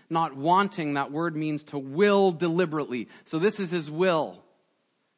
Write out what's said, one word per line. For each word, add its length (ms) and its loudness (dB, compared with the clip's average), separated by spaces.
not 260 -2
wanting," 600 0
that 180 -2
word 240 -4
means 260 -4
to 160 -10
will 540 4
deliberately. 760 -2
So 140 -4
this 220 0
is 100 -4
his 220 -6
will. 500 0